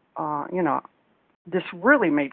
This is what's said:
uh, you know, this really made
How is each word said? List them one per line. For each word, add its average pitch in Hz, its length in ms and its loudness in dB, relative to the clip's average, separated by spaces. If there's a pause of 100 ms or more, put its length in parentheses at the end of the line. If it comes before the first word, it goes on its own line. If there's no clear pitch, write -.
(160)
uh, 151 360 -6
you 180 120 0
know, 135 180 0 (640)
this 170 180 -4 (100)
really 208 360 4
made 147 240 0